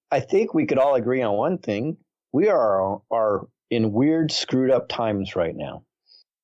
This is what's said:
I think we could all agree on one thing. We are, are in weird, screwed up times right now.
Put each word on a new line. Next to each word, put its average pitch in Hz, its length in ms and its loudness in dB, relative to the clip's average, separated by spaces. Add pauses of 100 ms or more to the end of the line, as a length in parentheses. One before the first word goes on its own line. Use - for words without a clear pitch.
(120)
I 143 80 2
think 190 340 0
we 156 140 2
could 139 100 0
all 139 160 4
agree 127 300 0
on 104 120 0
one 156 220 0
thing. 117 400 -6 (340)
We 175 160 2
are, 101 640 2
are 107 380 0 (240)
in 113 200 0
weird, 156 400 2
screwed 131 380 -2
up 127 180 0
times 104 480 -4
right 85 200 -2
now. - 280 -12 (600)